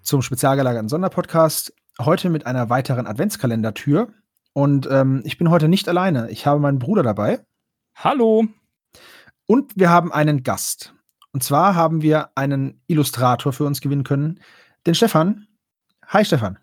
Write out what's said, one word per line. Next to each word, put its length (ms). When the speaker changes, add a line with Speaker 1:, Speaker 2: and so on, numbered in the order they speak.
Speaker 1:
zum 200
spezial 340
gelagerten 320
Sonderpodcast. 840
Heute 300
mit 160
einer 240
weiteren 360
Adventskalendertür. 1040
Und, 380
ähm, 340
ich 140
bin 120
heute 180
nicht 200
alleine. 420
Ich 160
habe 140
meinen 180
Bruder 240
dabei. 380
Speaker 2:
Hallo. 520
Speaker 1:
Und 300
wir 140
haben 220
einen 300
Gast. 520
Und 100
zwar 320
haben 280
wir 340
einen 500
Illustrator 680
für 120
uns 160
gewinnen 240
können, 360
den 80
Stefan. 520
Hi, 180
Stefan. 380